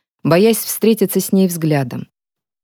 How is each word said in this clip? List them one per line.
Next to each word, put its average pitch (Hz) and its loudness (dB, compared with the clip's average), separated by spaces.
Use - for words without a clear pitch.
боясь 202 4
встретиться 202 0
с - -6
ней 190 4
взглядом. 156 -4